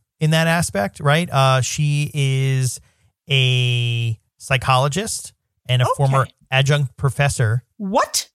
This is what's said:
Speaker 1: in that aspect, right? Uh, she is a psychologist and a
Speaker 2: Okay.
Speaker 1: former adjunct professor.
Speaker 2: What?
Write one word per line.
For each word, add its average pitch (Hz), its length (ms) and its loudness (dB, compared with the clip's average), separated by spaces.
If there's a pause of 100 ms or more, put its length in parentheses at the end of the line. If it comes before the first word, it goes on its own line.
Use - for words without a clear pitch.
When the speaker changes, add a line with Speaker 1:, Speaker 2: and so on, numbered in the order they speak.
(180)
Speaker 1:
in 156 120 2
that 160 180 2
aspect, 175 500 -2
right? 156 320 0
Uh, 135 300 2
she 147 520 -2
is 135 680 0 (500)
a 123 880 0 (200)
psychologist 135 920 -2 (360)
and 123 140 2
a - 20 2
Speaker 2:
Okay. 508 120 0
Speaker 1:
former 135 320 0 (220)
adjunct 139 460 0
professor. 123 680 0 (120)
Speaker 2:
What? - 580 -2